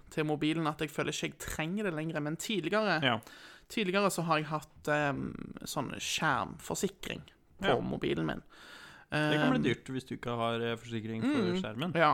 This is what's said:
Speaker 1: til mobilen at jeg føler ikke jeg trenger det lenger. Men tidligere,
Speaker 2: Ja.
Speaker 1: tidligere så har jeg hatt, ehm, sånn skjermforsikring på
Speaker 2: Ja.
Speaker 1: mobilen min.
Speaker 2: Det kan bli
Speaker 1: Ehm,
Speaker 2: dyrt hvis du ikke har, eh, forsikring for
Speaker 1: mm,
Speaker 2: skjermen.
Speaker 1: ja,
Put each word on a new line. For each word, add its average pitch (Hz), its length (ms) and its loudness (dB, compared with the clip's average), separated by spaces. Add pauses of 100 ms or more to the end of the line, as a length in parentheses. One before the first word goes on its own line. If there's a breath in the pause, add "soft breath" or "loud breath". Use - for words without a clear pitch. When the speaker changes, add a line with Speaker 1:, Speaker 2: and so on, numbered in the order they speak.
(100)
Speaker 1:
til 156 180 0
mobilen 156 400 2
at 147 160 -2
jeg 147 80 -8
føler 151 240 -2
ikke - 140 -2
jeg - 100 -20
trenger 190 480 -2
det 165 80 -2
lenger. 160 240 -2
Men 151 160 -2
tidligere, 185 680 2
Speaker 2:
Ja. 120 140 4 (540 loud breath)
Speaker 1:
tidligere 196 420 2
så 170 140 -2
har 160 160 4
jeg 151 80 -6
hatt, - 420 -6
ehm, 139 400 0 (320)
sånn - 320 -4
skjermforsikring - 1300 -2 (380)
på 190 120 4
Speaker 2:
Ja. 120 80 4
Speaker 1:
mobilen 135 460 0
min. - 160 -4 (680 loud breath)
Speaker 2:
Det 151 300 2
kan 151 100 6
bli 254 80 4
Speaker 1:
Ehm, 214 60 2
Speaker 2:
dyrt 120 260 0
hvis 131 160 -4
du - 80 -8
ikke 120 240 -4
har, 117 240 2
eh, 117 160 0
forsikring 113 420 -4
for 262 220 2
Speaker 1:
mm, 180 160 2
Speaker 2:
skjermen. 180 380 -2
Speaker 1:
ja, 156 180 8